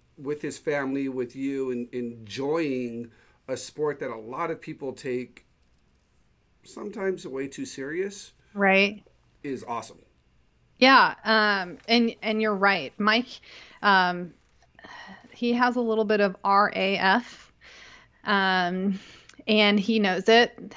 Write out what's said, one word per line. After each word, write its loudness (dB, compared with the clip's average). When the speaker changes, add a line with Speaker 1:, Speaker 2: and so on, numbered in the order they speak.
Speaker 1:
with -8
his -8
family, -2
with -6
you, -4
and -6
enjoying -6
a -6
sport -6
that -8
a -10
lot -8
of -10
people -10
take -8
sometimes -6
way -6
too -8
serious -8
Speaker 2:
Right. 2
Speaker 1:
is -8
awesome. -10
Speaker 2:
Yeah. 6
Um, 0
and, 2
and -2
you're 0
right. 2
Mike, 0
um, 2
he -2
has 2
a 0
little 0
bit 2
of 0
R 4
A 0
F, 0
um, 0
and 4
he 0
knows 0
it. 6